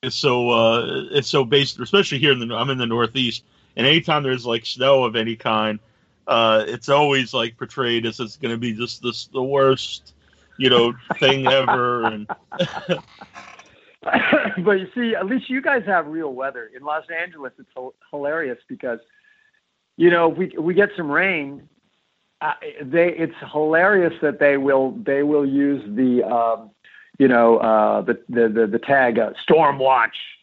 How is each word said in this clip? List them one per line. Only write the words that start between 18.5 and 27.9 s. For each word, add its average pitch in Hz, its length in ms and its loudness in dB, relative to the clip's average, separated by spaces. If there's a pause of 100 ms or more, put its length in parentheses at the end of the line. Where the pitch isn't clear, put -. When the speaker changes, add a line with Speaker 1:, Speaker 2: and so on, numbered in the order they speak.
Speaker 2:
because, 120 300 -10 (1000)
you 170 140 6
know, 170 180 4
we, 165 200 -2 (100)
we 165 160 -2
get 202 220 4
some 156 140 -6
rain. 147 580 -2 (720)
Uh, 151 140 -4 (280)
they, 170 320 0
it's 165 200 -6 (180)
hilarious 165 680 2
that 147 160 -2
they 143 180 4
will, 135 360 2
they 139 300 -2
will 147 240 2
use 139 360 0 (120)
the, 123 300 2
um, 113 460 -2 (480)
you 135 100 6
know, 117 300 6
uh, 107 420 4